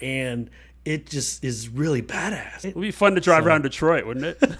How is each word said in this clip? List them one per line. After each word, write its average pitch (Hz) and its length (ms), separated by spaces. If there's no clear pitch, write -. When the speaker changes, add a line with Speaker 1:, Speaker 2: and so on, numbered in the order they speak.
Speaker 1:
and 127 500
it 156 220
just - 380
is 117 240
really 135 340
badass. - 640
Speaker 2:
It 190 100
would 170 80
be 214 80
fun 202 240
to 180 60
drive 160 240
Speaker 1:
So 170 40
Speaker 2:
around 156 140
Detroit, 143 440
wouldn't 131 200
it? - 320